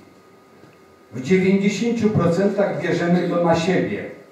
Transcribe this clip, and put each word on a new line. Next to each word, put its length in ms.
W 80
dziewięćdziesięciu 880
procentach 760
bierzemy 460
to 140
na 120
siebie. 500